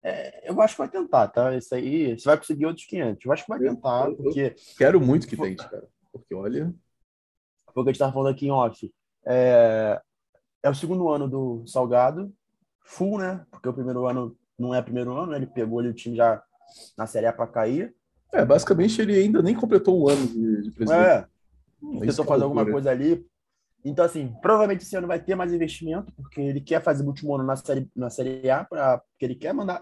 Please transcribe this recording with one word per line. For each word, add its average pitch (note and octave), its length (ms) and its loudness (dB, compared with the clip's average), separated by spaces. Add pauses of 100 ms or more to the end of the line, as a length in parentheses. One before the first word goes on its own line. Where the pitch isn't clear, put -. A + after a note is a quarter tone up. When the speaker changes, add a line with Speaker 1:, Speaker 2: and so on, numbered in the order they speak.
Speaker 1:
é, D#3+ 460 -10
o F#3 40 -4
Vasco G#3+ 240 4
vai - 100 -4
tentar, D4+ 400 2
tá? C3 280 0
Isso B2+ 180 -6
aí, C3 420 -2
você - 120 -18
vai D3+ 100 6
conseguir D3+ 280 -4
outros E3 200 -6
quinhentos. B2+ 380 -6
O B2 40 -8
Vasco D3+ 200 -2
vai A3 100 -6
Speaker 2:
Eu, B2 160 0
Speaker 1:
tentar, B2 320 -2
Speaker 2:
eu, C#3+ 60 -2
eu - 40 -8
Speaker 1:
porque C#3 380 -2 (240)
Speaker 2:
quero D#3+ 220 6
muito C#3 260 2
que - 80 -8
Speaker 1:
Fo- - 80 -6
Speaker 2:
tente, F#2 260 -8
cara. G2+ 200 -16 (240)
Porque, - 220 -16
olha B2+ 380 -6 (1000)
Speaker 1:
Foi B2+ 80 -2
o - 20 0
que C3+ 60 2
a - 20 0
gente C3 60 -4
tava C3+ 140 0
falando C3+ 200 0
aqui C3+ 140 -4
em C#3 60 0
off. A#2+ 400 -2 (340)
É, A#2 760 4 (640)
é C#3 80 2
o C#3 60 -2
segundo E3+ 320 -2
ano C#3+ 200 -2
do B2 380 -6
Salgado, C3 680 0 (520)
full, G3+ 340 -4
né? F#3 320 -6
Porque - 180 -10
o B2+ 60 -4
primeiro B2+ 320 -4
ano B2 300 -4 (200)
não B2 160 -4
é B2 80 0
primeiro B2 320 -6
ano, D#3+ 200 -6
né? D3 60 -6
Ele C3+ 100 -6
pegou A#2 320 -4
ali A#2+ 80 -2
o A2+ 60 -6
time A#2 220 -10
já A2+ 240 4 (560)
na A2+ 120 -6
Série A2 180 -2
A A#2 60 2
pra A#2 160 -4
cair. B2+ 440 -2 (400)
Speaker 2:
É, - 120 4
basicamente F3+ 560 4
ele G#3 160 2
ainda G#3 240 4
nem F#3+ 140 4
completou G3 480 4
o C#3+ 80 6
ano C#3 160 2
de, A2+ 360 -2
de G#2+ 100 -8
presidente. A2+ 340 2
Speaker 1:
É. B2+ 200 4 (560)
Speaker 2:
Hum, D4 100 -12
Speaker 1:
Tentou D#3 160 -6
Speaker 2:
isso D3+ 140 -2
é - 20 0
Speaker 1:
fazer C#3+ 180 2
alguma C#3+ 200 0
Speaker 2:
loucura. G#2+ 100 0
Speaker 1:
coisa C#3 180 0
ali. D3+ 340 0 (600)
Então, D3 200 0
assim, D3 380 -4
provavelmente G3+ 400 4
esse - 140 -10
ano F3 100 -4
vai E3+ 160 -4
ter F#3+ 140 -4
mais F3+ 160 -4
investimento, E3 600 -6
porque - 280 -14
ele C#3 200 -4
quer D#3 220 -2
fazer C#3+ 220 0
o - 20 -2
último C#3+ 300 -6
ano C3 80 -4
na C3+ 100 -2
série, C3+ 400 -6
na A#2+ 160 -6
série C3 400 -4
A, D3 140 2
pra, C3 340 0
porque - 260 -12
ele D#3 120 -6
quer E3 180 -6
mandar, G3 280 -4